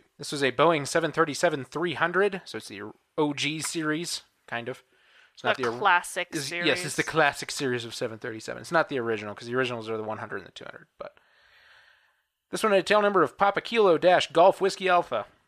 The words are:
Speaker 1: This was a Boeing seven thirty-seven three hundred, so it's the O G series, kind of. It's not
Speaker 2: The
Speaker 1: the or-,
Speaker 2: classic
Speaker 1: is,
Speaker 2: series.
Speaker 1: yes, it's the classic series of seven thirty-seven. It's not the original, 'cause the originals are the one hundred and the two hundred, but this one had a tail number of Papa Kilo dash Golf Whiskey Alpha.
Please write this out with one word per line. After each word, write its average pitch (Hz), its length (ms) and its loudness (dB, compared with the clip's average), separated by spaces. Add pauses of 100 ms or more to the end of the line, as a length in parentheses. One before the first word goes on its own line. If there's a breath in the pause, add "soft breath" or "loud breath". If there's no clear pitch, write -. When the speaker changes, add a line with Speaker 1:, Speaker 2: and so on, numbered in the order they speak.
(200)
Speaker 1:
This 147 120 -10
was 139 120 -2
a 127 80 4
Boeing 147 360 4
seven 160 240 0
thirty-seven 156 540 0
three 156 300 -6
hundred, 180 500 0
so - 140 -12
it's - 80 -16
the 101 140 -12 (360)
O 151 160 2
G 143 260 -4
series, 156 640 -4 (260)
kind 117 220 -8
of. - 140 -10 (500 soft breath)
It's - 100 -20
not 214 140 2
Speaker 2:
The 127 60 -6
Speaker 1:
the 123 60 0
or-, 123 100 -6
Speaker 2:
classic 180 520 2
Speaker 1:
is, 151 140 -4
Speaker 2:
series. 170 220 -4
Speaker 1:
yes, - 180 0
it's 139 100 -6
the 156 60 -2
classic 151 480 0
series 123 360 -4
of 113 100 -12
seven 113 240 -8
thirty-seven. 120 420 -10
It's 120 100 -14
not 160 180 2
the 135 100 -4
original, 107 340 -4
'cause 110 140 -14
the 120 80 -6
originals 123 340 -4
are 110 80 -4
the 110 60 -6
one 110 160 -8
hundred 104 180 -10
and 92 80 -12
the - 60 -20
two - 140 -16
hundred, - 200 -18 (140)
but - 180 -14 (1300 soft breath)
this 180 100 -6
one 214 100 2
had 196 100 4
a - 20 0
tail 208 180 4
number 202 220 4
of - 120 -2
Papa 202 260 2
Kilo 202 360 4
dash 160 340 4
Golf 180 300 6
Whiskey 190 260 0
Alpha. 170 380 2 (220)